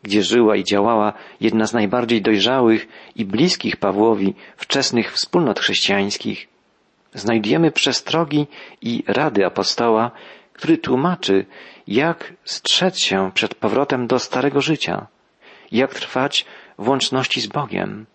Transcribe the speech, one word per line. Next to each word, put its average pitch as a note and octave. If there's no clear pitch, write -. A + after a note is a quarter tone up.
gdzie G2+
żyła G#2+
i G2
działała G#2
jedna A2
z G#2+
najbardziej A#2
dojrzałych A2+
i A2
bliskich A2+
Pawłowi G2+
wczesnych C3
wspólnot D#3
chrześcijańskich, -
znajdujemy A#2
przestrogi D3
i A#2
rady G#2
apostoła, A2+
który D#3
tłumaczy, C3
jak C#3+
strzec -
się F#2+
przed A2+
powrotem B2
do B2
starego C3+
życia, -
jak B2
trwać -
w G#2
łączności C3
z G#2
Bogiem G#2